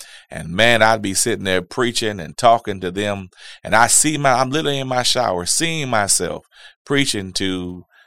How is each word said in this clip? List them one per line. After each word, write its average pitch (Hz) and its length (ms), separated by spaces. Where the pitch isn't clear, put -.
And - 200
man, 110 340
I'd 110 180
be 101 120
sitting 95 320
there 92 160
preaching 117 580
and 78 180
talking 117 440
to 90 100
them. 98 380
And 87 120
I 113 120
see 151 300
my, 143 160
I'm 127 160
literally 143 300
in 135 80
my 127 160
shower, 98 420
seeing 160 440
myself 92 560
preaching 117 480
to 90 520